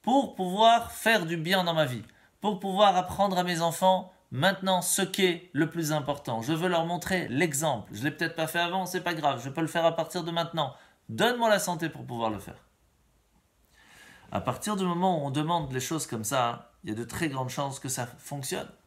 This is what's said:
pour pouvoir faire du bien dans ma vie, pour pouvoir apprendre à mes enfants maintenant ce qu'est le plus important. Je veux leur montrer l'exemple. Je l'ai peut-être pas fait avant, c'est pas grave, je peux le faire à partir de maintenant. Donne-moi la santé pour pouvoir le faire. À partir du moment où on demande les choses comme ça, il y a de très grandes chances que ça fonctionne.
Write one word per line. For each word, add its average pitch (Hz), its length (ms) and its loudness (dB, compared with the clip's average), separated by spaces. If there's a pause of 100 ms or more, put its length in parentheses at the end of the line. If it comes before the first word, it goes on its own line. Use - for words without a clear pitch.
pour 240 340 2
pouvoir 214 560 4
faire 208 340 2
du 165 120 -4
bien 175 260 2
dans 170 100 -2
ma 156 120 4
vie, 123 180 -6 (380)
pour 190 180 -2
pouvoir 196 360 4
apprendre 190 420 2
à 180 60 2
mes 175 180 0
enfants 185 520 2 (180)
maintenant 185 520 2
ce - 180 0
qu'est 180 520 0
le 156 160 2
plus 160 220 -2
important. 139 520 -2
Je 143 100 0
veux 175 160 0
leur 165 160 2
montrer 175 440 -2
l'exemple. 139 640 0
Je 107 100 -6
l'ai 151 80 0
peut-être 165 240 -4
pas 160 100 0
fait 170 140 -2
avant, 175 260 0
c'est 175 160 -4
pas 170 140 -2
grave, 139 280 0
je 135 60 -6
peux 160 120 -4
le 156 60 0
faire 165 180 0
à 165 100 6
partir 165 280 -4
de 165 60 -6
maintenant. 165 460 -2 (340)
Donne-moi 226 400 2
la 202 80 6
santé 165 320 -2
pour 127 160 -10
pouvoir 117 240 -2
le 107 80 -4
faire. - 260 -14 (1700)
À 98 100 -4
partir 202 340 -4
du 190 100 0
moment 175 380 2
où - 20 -4
on 139 60 -4
demande 151 420 0
les 131 60 -2
choses 151 260 -4
comme 113 180 -6
ça, 120 480 -2 (120)
il 107 80 -6
y - 20 -2
a - 20 -2
de 117 80 -6
très 156 260 -2
grandes 131 200 -4
chances 139 300 -4
que 139 100 -8
ça 127 160 -4
fonctionne. - 640 -10 (180)